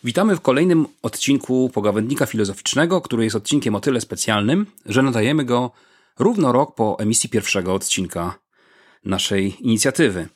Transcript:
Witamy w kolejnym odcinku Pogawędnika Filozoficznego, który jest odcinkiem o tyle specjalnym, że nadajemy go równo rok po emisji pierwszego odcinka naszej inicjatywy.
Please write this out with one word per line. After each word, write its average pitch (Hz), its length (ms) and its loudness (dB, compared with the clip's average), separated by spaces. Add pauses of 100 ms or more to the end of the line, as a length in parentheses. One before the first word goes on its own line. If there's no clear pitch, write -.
(120)
Witamy 196 240 2
w - 40 -8
kolejnym 160 460 2 (160)
odcinku 127 720 0
Pogawędnika 110 520 0
Filozoficznego, 135 720 0
który 113 240 -2
jest 110 120 -2
odcinkiem 120 380 0
o 101 60 -2
tyle 127 200 0
specjalnym, 110 640 0 (200)
że 117 160 2
nadajemy 131 420 2
go 120 260 0 (480)
równo 185 340 2
rok 135 220 2
po 110 240 -2
emisji 107 300 0
pierwszego 92 460 -2
odcinka 90 640 -4 (680)
naszej 98 560 -2
inicjatywy. 113 760 0